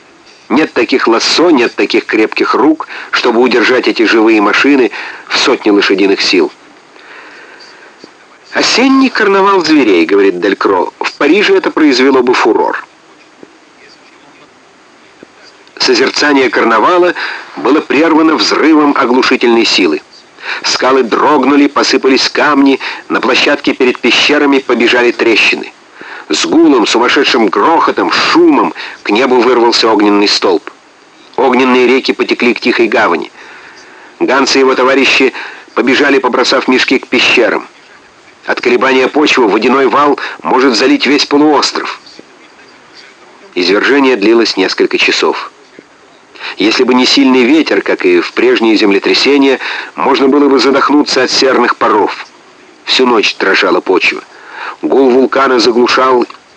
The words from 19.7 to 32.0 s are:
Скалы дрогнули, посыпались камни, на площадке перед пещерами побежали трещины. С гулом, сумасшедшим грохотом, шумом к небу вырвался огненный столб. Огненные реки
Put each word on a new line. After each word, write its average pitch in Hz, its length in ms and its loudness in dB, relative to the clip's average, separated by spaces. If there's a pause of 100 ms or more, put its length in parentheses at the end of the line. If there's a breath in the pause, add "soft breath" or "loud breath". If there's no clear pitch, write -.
Скалы 131 400 0
дрогнули, 139 640 2
посыпались 127 600 -2
камни, 139 500 0 (300 loud breath)
на - 140 -4
площадке 131 500 -2
перед 127 260 0
пещерами 143 600 0
побежали 120 520 0
трещины. - 600 -2 (560 loud breath)
С - 160 -4
гулом, 135 420 2
сумасшедшим 120 640 0
грохотом, 123 640 0
шумом 147 640 2 (280 loud breath)
к - 80 -6
небу 127 260 0
вырвался 117 540 2
огненный 104 380 2
столб. - 420 -2 (640)
Огненные 127 500 2
реки 127 260 0